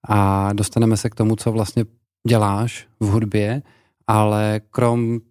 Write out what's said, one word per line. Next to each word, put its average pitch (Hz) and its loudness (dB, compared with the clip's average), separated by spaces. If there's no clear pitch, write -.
A 98 0
dostaneme 110 0
se - -4
k - -20
tomu, 110 0
co 113 -4
vlastně 110 -2
děláš 107 0
v 107 0
hudbě, 107 0
ale 107 0
krom 117 0